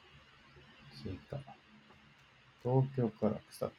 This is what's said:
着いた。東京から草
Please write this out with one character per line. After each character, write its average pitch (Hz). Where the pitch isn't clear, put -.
着 -
い -
た。 139
東 131
京 120
か 107
ら 104
草 -